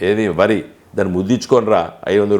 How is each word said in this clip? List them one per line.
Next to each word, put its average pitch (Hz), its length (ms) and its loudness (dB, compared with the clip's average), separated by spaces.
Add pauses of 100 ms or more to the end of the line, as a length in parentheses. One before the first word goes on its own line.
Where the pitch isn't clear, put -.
ఏది 107 160 0 (160)
వరి, 107 180 2 (380)
దాన్ని 95 200 -2
ముద్దించుకొని 110 580 0
రా, 90 60 2 (320)
ఐదు 101 120 2
వందల 104 160 0